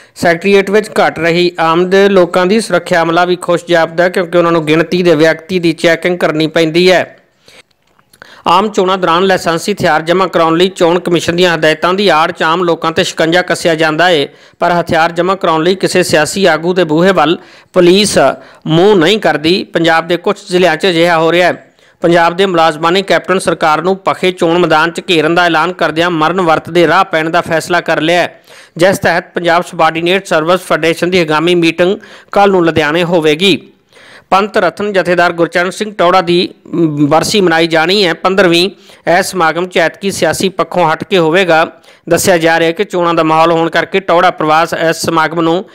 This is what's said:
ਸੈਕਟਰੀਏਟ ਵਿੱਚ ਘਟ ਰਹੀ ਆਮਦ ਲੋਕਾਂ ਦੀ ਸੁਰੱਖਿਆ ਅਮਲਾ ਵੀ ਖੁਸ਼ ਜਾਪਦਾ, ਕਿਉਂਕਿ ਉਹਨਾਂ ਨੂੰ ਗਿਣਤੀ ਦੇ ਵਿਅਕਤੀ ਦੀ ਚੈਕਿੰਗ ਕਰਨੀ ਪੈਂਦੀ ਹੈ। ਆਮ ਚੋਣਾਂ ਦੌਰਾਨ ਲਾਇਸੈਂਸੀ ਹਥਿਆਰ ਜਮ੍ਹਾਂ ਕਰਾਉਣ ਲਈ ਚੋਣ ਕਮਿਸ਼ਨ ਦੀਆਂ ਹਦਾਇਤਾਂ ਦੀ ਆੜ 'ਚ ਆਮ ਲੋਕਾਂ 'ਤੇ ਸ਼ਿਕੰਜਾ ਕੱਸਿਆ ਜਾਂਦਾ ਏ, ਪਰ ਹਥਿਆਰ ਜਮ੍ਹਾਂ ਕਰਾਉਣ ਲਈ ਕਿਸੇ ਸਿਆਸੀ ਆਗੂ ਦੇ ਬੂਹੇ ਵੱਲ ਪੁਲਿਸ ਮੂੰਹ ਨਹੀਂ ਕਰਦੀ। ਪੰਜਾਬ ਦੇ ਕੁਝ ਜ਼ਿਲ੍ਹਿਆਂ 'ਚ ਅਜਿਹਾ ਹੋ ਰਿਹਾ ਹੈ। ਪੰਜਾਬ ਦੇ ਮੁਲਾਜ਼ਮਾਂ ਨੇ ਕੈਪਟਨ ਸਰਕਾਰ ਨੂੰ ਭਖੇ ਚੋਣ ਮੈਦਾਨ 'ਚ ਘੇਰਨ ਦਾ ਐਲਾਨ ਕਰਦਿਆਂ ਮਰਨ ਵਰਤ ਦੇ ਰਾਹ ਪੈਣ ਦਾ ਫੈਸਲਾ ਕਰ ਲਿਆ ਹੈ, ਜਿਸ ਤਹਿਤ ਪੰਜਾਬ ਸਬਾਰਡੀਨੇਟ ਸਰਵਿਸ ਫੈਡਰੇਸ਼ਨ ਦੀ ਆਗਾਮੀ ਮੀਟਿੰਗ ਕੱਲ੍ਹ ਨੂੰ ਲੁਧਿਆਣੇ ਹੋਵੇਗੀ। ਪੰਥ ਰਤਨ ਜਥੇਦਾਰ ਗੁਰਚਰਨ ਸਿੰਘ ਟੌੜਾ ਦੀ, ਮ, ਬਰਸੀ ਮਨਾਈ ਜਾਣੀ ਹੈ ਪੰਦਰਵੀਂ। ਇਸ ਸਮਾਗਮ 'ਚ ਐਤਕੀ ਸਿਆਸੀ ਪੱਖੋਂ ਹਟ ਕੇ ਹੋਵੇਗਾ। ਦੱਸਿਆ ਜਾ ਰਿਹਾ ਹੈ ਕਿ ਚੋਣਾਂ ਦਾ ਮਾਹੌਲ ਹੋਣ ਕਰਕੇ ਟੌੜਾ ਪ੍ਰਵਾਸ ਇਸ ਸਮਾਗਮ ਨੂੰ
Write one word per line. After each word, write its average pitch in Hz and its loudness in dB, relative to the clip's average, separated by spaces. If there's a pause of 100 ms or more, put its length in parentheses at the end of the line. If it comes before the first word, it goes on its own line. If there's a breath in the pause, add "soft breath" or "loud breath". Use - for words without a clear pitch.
(140 loud breath)
ਸੈਕਟਰੀਏਟ 190 0
ਵਿੱਚ 208 -2
ਘਟ 185 0
ਰਹੀ 170 0
ਆਮਦ 170 0
ਲੋਕਾਂ 185 2
ਦੀ 214 2
ਸੁਰੱਖਿਆ 175 -2
ਅਮਲਾ 165 0
ਵੀ 180 -2
ਖੁਸ਼ 175 -4
ਜਾਪਦਾ, 170 0
ਕਿਉਂਕਿ 175 -2
ਉਹਨਾਂ 170 2
ਨੂੰ 160 0
ਗਿਣਤੀ 165 0
ਦੇ 175 4
ਵਿਅਕਤੀ 160 0
ਦੀ 170 0
ਚੈਕਿੰਗ 170 -2
ਕਰਨੀ 160 -2
ਪੈਂਦੀ 165 0
ਹੈ। 160 0 (1300 loud breath)
ਆਮ 190 2
ਚੋਣਾਂ 190 0
ਦੌਰਾਨ 175 0
ਲਾਇਸੈਂਸੀ 180 -2
ਹਥਿਆਰ 160 0
ਜਮ੍ਹਾਂ 175 0
ਕਰਾਉਣ 165 0
ਲਈ 180 2
ਚੋਣ 180 0
ਕਮਿਸ਼ਨ 175 -2
ਦੀਆਂ 175 2
ਹਦਾਇਤਾਂ 160 0
ਦੀ 196 0
ਆੜ 165 2
'ਚ 170 -6
ਆਮ 170 0
ਲੋਕਾਂ 165 -2
'ਤੇ 165 -2
ਸ਼ਿਕੰਜਾ 165 0
ਕੱਸਿਆ 170 -2
ਜਾਂਦਾ 160 0
ਏ, 143 0 (300 loud breath)
ਪਰ 175 0
ਹਥਿਆਰ 165 -2
ਜਮ੍ਹਾਂ 175 -2
ਕਰਾਉਣ 160 -2
ਲਈ 185 2
ਕਿਸੇ 185 -2
ਸਿਆਸੀ 165 0
ਆਗੂ 165 0
ਦੇ 180 0
ਬੂਹੇ 165 0
ਵੱਲ 165 0 (340 loud breath)
ਪੁਲਿਸ 185 2 (480 loud breath)
ਮੂੰਹ 175 4
ਨਹੀਂ 185 2
ਕਰਦੀ। 165 -2
ਪੰਜਾਬ 165 -2
ਦੇ 175 0
ਕੁਝ 196 -4 (140)
ਜ਼ਿਲ੍ਹਿਆਂ 175 2
'ਚ 175 -4
ਅਜਿਹਾ 170 2
ਹੋ 165 0
ਰਿਹਾ 175 2
ਹੈ। - -6 (280 soft breath)
ਪੰਜਾਬ 170 2
ਦੇ 196 0
ਮੁਲਾਜ਼ਮਾਂ 165 0
ਨੇ 190 0
ਕੈਪਟਨ 180 0
ਸਰਕਾਰ 156 0
ਨੂੰ 185 -2
ਭਖੇ 180 -2
ਚੋਣ 175 0
ਮੈਦਾਨ 160 2
'ਚ 165 -8 (100)
ਘੇਰਨ 160 0
ਦਾ 175 2
ਐਲਾਨ 165 0
ਕਰਦਿਆਂ 165 -2
ਮਰਨ 165 0
ਵਰਤ 160 -2
ਦੇ 170 2
ਰਾਹ 180 2
ਪੈਣ 160 -4
ਦਾ 170 0
ਫੈਸਲਾ 170 -2
ਕਰ 160 -2
ਲਿਆ 170 0
ਹੈ, - -8 (340 loud breath)
ਜਿਸ 185 2
ਤਹਿਤ 180 -2 (100)
ਪੰਜਾਬ 170 0
ਸਬਾਰਡੀਨੇਟ 170 -2
ਸਰਵਿਸ 170 0
ਫੈਡਰੇਸ਼ਨ 165 -2
ਦੀ 185 0
ਆਗਾਮੀ 156 0
ਮੀਟਿੰਗ 175 0 (340 loud breath)
ਕੱਲ੍ਹ 202 4
ਨੂੰ 180 2
ਲੁਧਿਆਣੇ 160 0
ਹੋਵੇਗੀ। 160 0 (640 loud breath)
ਪੰਥ 202 0
ਰਤਨ 202 -2
ਜਥੇਦਾਰ 175 0
ਗੁਰਚਰਨ 170 -2
ਸਿੰਘ 208 -10
ਟੌੜਾ 180 2
ਦੀ, 175 -2 (260)
ਮ, 151 0
ਬਰਸੀ 160 0
ਮਨਾਈ 170 2
ਜਾਣੀ 165 0
ਹੈ 165 0
ਪੰਦਰਵੀਂ। 185 0 (480 loud breath)
ਇਸ 190 -2
ਸਮਾਗਮ 170 -2
'ਚ 180 -4
ਐਤਕੀ 170 -2
ਸਿਆਸੀ 170 -2
ਪੱਖੋਂ 170 -2
ਹਟ - -4
ਕੇ 190 -2
ਹੋਵੇਗਾ। 165 2 (360 soft breath)
ਦੱਸਿਆ 170 2
ਜਾ 165 2
ਰਿਹਾ 165 0
ਹੈ 170 0
ਕਿ 202 -4
ਚੋਣਾਂ 175 -2
ਦਾ 165 0
ਮਾਹੌਲ 160 2
ਹੋਣ 165 0
ਕਰਕੇ 165 -2
ਟੌੜਾ 180 2
ਪ੍ਰਵਾਸ 160 0 (160)
ਇਸ 156 -2
ਸਮਾਗਮ 165 -2
ਨੂੰ 165 -2 (100)